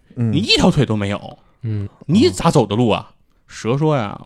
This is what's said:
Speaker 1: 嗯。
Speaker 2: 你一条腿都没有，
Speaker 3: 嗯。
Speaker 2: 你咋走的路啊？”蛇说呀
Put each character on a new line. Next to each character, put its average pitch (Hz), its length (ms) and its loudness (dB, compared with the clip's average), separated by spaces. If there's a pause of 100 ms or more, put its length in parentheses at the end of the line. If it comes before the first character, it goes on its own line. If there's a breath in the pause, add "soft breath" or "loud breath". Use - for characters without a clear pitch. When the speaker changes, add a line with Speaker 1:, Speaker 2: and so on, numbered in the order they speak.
(160)
Speaker 1:
嗯。 117 180 -2
Speaker 2:
你 139 40 0
一 214 180 0
条 247 160 4
腿 135 140 2
都 110 120 -2
没 101 120 -4
有， - 300 -10 (220)
Speaker 3:
嗯。 104 260 -6 (200)
Speaker 2:
你 233 220 4
咋 - 200 -2
走 143 160 4
的 101 100 -4
路 117 140 2
啊？” - 220 -2 (360)
蛇 117 300 -4
说 156 180 0
呀 107 300 -6